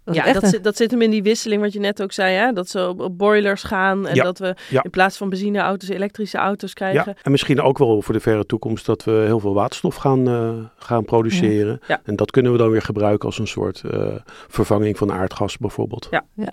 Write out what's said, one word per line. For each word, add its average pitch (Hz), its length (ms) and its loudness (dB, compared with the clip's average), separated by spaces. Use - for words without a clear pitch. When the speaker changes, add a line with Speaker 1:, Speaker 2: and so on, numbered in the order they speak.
Speaker 1:
Dat 170 100 -4
is 160 60 2
Speaker 2:
Ja, 131 40 0
Speaker 1:
echt 254 100 4
Speaker 2:
dat - 80 2
Speaker 1:
een 208 60 4
Speaker 2:
zit, 190 160 0
dat 208 120 0
zit 226 140 0
hem 240 120 2
in 226 80 4
die 214 120 0
wisseling 208 400 0
wat 208 100 -2
je 208 80 -8
net 202 220 -4
ook 190 100 -6
zei, 185 240 0
hè? 233 160 2
Dat 185 160 -4
ze 180 200 -2
op, 185 120 -6
op 180 180 -6
boilers 202 440 2
gaan 190 440 0
en 147 80 -2
Speaker 3:
Ja. 127 100 4
Speaker 2:
dat 180 140 -2
we 185 160 -4
Speaker 3:
Ja. 131 120 2
Speaker 2:
in - 80 -6
plaats 190 260 2
van 196 120 -6
benzineauto's 190 600 -2
elektrische 202 500 -6
auto's 196 340 -2
krijgen. 190 440 -2
Speaker 3:
Ja, - 60 -20
en - 80 -2
misschien 139 300 2
ook 135 180 2
wel 113 240 4
voor - 120 -2
de 107 60 2
verre 107 260 2
toekomst 113 400 -4
dat 113 180 -2
we 110 60 -2
heel 110 300 4
veel 101 140 0
waterstof - 420 -2
gaan, 131 320 2
eh, 117 220 -2
gaan 117 260 -2
produceren. 113 840 2
Speaker 2:
Ja. - 160 0
Speaker 3:
En 104 120 -4
dat 104 140 0
kunnen 123 220 4
we 120 60 4
dan 113 120 4
weer 110 120 2
gebruiken 104 460 0
als 104 100 -6
een 110 100 -4
soort, 98 420 -6
eh, 50 240 -2
vervanging 107 500 0
van 101 140 0
aardgas 95 460 -4
bijvoorbeeld. - 520 -6
Speaker 2:
Ja. - 140 -2
Speaker 1:
Ja, - 180 -8